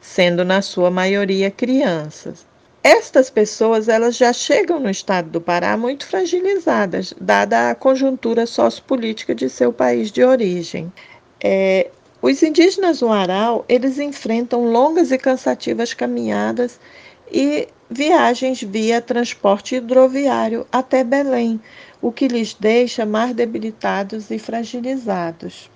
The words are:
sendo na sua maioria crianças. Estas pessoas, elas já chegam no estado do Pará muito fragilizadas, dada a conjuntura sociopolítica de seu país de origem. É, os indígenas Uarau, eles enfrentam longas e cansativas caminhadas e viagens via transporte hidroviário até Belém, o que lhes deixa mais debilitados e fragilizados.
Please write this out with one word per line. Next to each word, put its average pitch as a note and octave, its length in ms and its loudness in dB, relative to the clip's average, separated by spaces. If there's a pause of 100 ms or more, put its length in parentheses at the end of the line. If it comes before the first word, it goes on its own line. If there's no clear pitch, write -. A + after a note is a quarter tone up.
sendo F3 440 2
na F#3 160 2
sua F3+ 300 0
maioria F#3+ 600 0
crianças. A3 920 -2 (380)
Estas D4 480 4
pessoas, A3 580 0
elas A#3 280 2
já B3 160 4
chegam E4 480 0
no A3+ 100 -2
estado F3+ 400 -2
do E3 100 -4
Pará F3 360 0
muito B3 280 -4
fragilizadas, E4+ 1160 -2
dada G#3 500 2
a A#3 60 -4
conjuntura C4 680 0
sociopolítica A#3 920 -2
de C4 120 -4
seu A#3+ 240 0
país A#3+ 380 0
de B3 140 2
origem. F3+ 680 0 (500)
É, F#3+ 480 2 (300)
os C4+ 220 2
indígenas E4+ 600 2
Uarau, G#3+ 680 0
eles B3+ 320 0
enfrentam A#3+ 640 -4
longas C4 480 2
e C4 40 0
cansativas B3 760 -2
caminhadas A#3 880 -4 (520)
e C#4+ 360 0 (200)
viagens B3+ 720 0
via A3 400 0
transporte A#3 760 -2
hidroviário B3+ 960 2
até C4 320 0
Belém, A#3+ 560 0 (420)
o A#3 100 -2
que C4+ 160 0
lhes A#3 240 -2
deixa A#3 540 0
mais A3+ 280 -2
debilitados G#3+ 960 -4
e A3 80 -6
fragilizados. A3 1400 -8